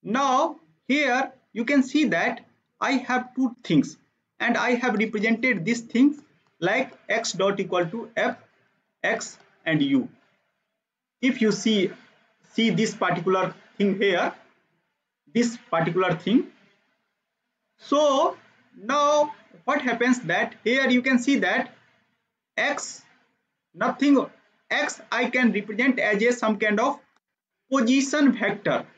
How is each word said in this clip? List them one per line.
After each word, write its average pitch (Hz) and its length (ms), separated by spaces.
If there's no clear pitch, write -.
Now 269 560
here 269 440
you 220 100
can 269 200
see 294 220
that 208 360
I 233 100
have 247 440
two 262 280
things, - 340
and 240 180
I 220 140
have 240 240
represented 220 680
these 233 180
things 277 380
like 220 320
x 226 240
dot 196 280
equal 180 260
to 226 320
F, 226 200
x - 340
and 156 160
u. 135 280
If 254 200
you 214 100
see, 202 400
see 226 180
this 196 220
particular 185 600
thing 196 220
here, 196 340
this 240 240
particular 170 440
thing. 220 320
So 294 600
now 294 580
what 285 160
happens 247 400
that 190 420
here 254 260
you 247 120
can 254 180
see 277 200
that 202 340
x, - 480
nothing, 240 520
x 277 320
I 254 180
can 247 220
represent 233 480
as 202 220
a 240 100
some 220 260
kind 214 220
of 285 200
position 269 600
vector 202 520